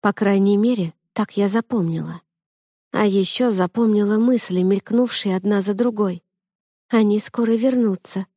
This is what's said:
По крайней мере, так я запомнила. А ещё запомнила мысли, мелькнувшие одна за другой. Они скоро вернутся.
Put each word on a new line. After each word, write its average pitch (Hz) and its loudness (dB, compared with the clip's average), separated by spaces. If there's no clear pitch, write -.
По 202 0
крайней 202 2
мере, 208 0
так - -6
я 202 0
запомнила. 170 -4
А 214 0
ещё 202 0
запомнила 208 0
мысли, 226 2
мелькнувшие 208 0
одна 196 0
за 202 -2
другой. 202 -2
Они 214 2
скоро 226 -2
вернутся. 220 -2